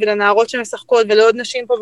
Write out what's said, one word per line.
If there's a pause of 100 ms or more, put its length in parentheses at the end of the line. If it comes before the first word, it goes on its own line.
ולנערות
שמשחקות,
ולעוד
נשים
פה